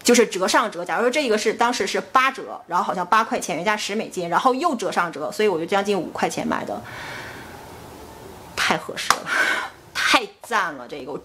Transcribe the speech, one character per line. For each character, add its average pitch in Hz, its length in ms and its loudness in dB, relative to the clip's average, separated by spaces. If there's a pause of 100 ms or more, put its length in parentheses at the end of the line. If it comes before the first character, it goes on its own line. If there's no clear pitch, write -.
就 240 140 8
是 226 100 8
折 196 220 0
上 233 240 4
折。 170 120 -8
假 170 120 -2
如 190 60 2
说 240 80 4
这 285 180 2
个 214 100 4
是， 214 160 0
当 240 200 2
时 208 120 -2
是 196 140 -2
八 254 320 4
折， 110 360 -10
然 175 100 0
后 196 60 4
好 208 100 -2
像 - 120 -2
八 220 180 6
块 226 160 -2
钱， 175 160 -4
原 170 100 -4
价 214 100 2
十 202 180 -4
美 214 140 -2
金， 175 220 -6
然 170 100 2
后 254 140 6
又 294 220 0
折 180 160 -2
上 175 200 0
折， 151 200 -6
所 214 140 2
以 - 20 6
我 175 120 2
就 165 60 -4
将 196 180 2
近 202 160 2
五 - 80 -2
块 - 220 -2
钱 - 180 -4
买 - 180 -2
的， - 160 -6 (1700)
太 - 220 2
合 - 180 -10
适 - 160 0
了， - 100 0 (720)
太 - 280 4 (200)
赞 190 340 0
了， 120 120 -12
这 143 160 -10
个 139 80 -10
我 - 140 -6